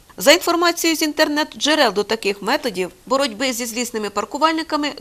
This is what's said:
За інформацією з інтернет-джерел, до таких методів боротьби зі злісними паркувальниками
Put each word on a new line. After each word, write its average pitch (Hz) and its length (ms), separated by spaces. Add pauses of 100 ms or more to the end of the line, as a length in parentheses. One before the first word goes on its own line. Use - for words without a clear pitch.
(180)
За 190 140
інформацією 339 680
з 320 40
інтернет-джерел, 302 920
до 202 100
таких 202 380
методів 196 500 (140)
боротьби 262 480
зі 233 120
злісними 226 440
паркувальниками 294 920